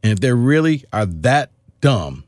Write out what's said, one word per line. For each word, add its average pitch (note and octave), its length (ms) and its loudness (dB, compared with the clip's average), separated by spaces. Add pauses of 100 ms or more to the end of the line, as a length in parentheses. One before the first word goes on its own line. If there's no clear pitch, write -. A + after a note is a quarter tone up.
And A2 100 2
if F#2 100 0
they C3 120 2
really D3 580 2
are G#2+ 140 -2
that G2 460 -2 (300)
dumb D#2+ 460 -2